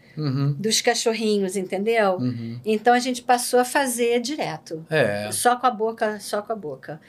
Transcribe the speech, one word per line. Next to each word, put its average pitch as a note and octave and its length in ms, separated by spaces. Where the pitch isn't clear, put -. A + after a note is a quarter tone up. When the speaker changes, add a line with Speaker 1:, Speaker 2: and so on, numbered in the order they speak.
Speaker 1:
Uhum. C#3+ 420
Speaker 2:
dos G#3 240
cachorrinhos, G#3+ 760
entendeu? G3+ 600
Speaker 1:
Uhum. A#2 460
Speaker 2:
Então, G#3+ 300
a B3 60
gente B3 240
passou B3 360
a B3 60
fazer B3 560
direto. E3 680
Speaker 1:
É. G#2+ 420
Speaker 2:
Só A#3+ 260
com B3+ 100
a A#3+ 40
boca, A3 480
só G#3 240
com A3+ 100
a - 20
boca. D3+ 520